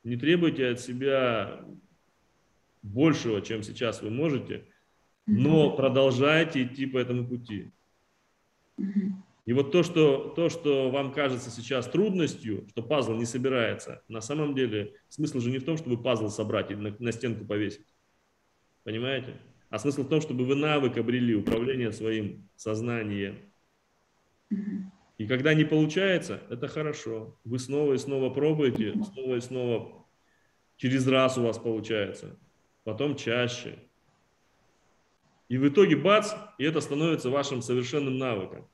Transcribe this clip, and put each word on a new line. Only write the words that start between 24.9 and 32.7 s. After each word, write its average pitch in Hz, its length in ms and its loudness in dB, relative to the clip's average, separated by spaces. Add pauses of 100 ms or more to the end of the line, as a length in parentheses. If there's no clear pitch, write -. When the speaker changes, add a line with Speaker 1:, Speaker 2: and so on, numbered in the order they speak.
Speaker 1:
И 107 80 -4
когда 131 280 2
не 151 100 6
получается, 156 880 0
это 123 180 -6
хорошо. 113 760 -8
Вы 123 140 -4
снова 139 360 0
и 123 40 2
снова 131 320 -2
пробуете, 135 640 2
Speaker 2:
Мгм. 101 80 0
Speaker 1:
снова 127 340 -4
и 117 40 0
снова 120 680 -4 (680)
через 127 320 2
раз 131 300 4
у 120 60 2
вас 110 140 0
получается, 104 840 -4 (440)